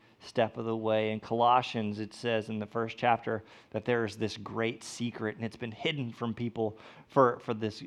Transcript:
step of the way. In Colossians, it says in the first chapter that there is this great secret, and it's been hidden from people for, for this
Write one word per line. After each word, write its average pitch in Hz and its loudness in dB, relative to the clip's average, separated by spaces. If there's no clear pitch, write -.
step - 0
of 113 -4
the 113 0
way. 110 2
In 110 -2
Colossians, 117 2
it 107 -8
says 113 -2
in 110 -4
the 104 -4
first 113 -4
chapter 113 2
that 110 -4
there 117 2
is 101 -6
this 110 -2
great 107 -4
secret, 113 -4
and 110 -8
it's 110 -8
been 117 -8
hidden 139 -4
from 113 -6
people 110 -4
for, 123 6
for 120 -4
this 107 -4